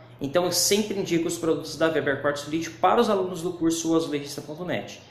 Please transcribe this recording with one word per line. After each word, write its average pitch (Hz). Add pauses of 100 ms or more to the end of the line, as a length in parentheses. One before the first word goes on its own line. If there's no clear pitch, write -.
(200)
Então 160
eu 180
sempre 202
indico 170
os 165
produtos 156
da 160
Weber 143
Quartzolite 147
para 202
os 220
alunos 185
do 170
curso 165
azulejista 143
ponto 156
net. 117